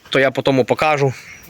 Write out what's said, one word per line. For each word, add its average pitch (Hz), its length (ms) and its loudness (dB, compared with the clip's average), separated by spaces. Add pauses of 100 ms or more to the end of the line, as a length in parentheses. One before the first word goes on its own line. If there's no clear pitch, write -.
То 139 100 0
я 135 120 2
потім 131 340 0
покажу. 139 480 0 (360)